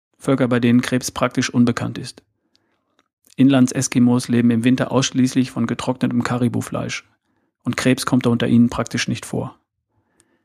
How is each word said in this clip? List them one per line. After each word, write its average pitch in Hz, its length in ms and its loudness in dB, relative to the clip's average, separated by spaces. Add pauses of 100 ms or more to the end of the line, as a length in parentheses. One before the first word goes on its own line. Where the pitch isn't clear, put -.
(160)
Völker, 135 320 0
bei 123 100 0
denen 120 220 4
Krebs 123 300 -4
praktisch - 400 -2
unbekannt 120 480 0
ist. - 240 -16 (1120)
Inlandseskimos 127 920 2
leben 120 220 2
im 113 140 0
Winter 127 260 0
ausschließlich 127 600 0
von 120 160 -4
getrocknetem 123 580 -2
Karibufleisch. 117 800 -4 (580)
Und 120 140 -4
Krebs 131 300 0
kommt 123 180 0
da 123 60 2
unter 117 180 0
ihnen 120 220 4
praktisch - 360 -6
nicht - 200 -8
vor. 123 320 -8 (880)